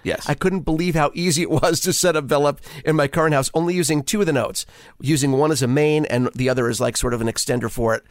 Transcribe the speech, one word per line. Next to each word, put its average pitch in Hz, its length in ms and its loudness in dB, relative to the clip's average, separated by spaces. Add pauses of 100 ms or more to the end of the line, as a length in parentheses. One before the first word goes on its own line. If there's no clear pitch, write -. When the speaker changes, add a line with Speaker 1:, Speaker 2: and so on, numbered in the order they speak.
Speaker 1:
Yes. - 260 -4
Speaker 2:
I 143 60 0
couldn't 185 260 -2
believe 170 340 0
how 147 180 2
easy 170 280 0
it - 100 -2
was 165 300 2
to 185 120 0
set 175 220 2
up 147 120 -2
Velop 143 320 2 (260)
in 156 100 2
my 143 140 2
current 160 240 2
house, 135 200 2
only 175 220 0
using 151 280 0
two 208 180 -2
of 196 40 2
the 160 80 2
nodes. - 320 -2 (360)
Using 135 320 0
one 147 180 2
as 131 100 0
a 127 60 2
main 151 380 2
and 123 280 0
the 127 160 -2
other 123 200 0
as, 110 100 -4
like, 120 160 -2
sort 123 180 -2
of 117 80 -2
an 117 60 -2
extender 120 420 -2
for 113 240 0
it. 113 180 -4